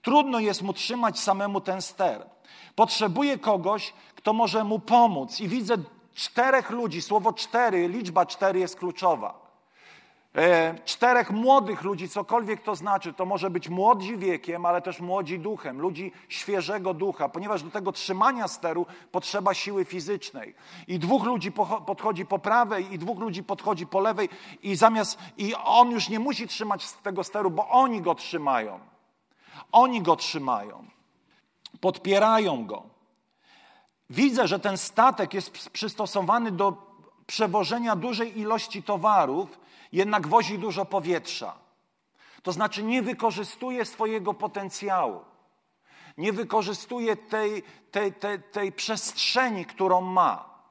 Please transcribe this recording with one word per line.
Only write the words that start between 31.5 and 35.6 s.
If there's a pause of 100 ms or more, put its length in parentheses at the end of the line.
Podpierają
go. (1300)
Widzę,
że
ten
statek
jest
p-,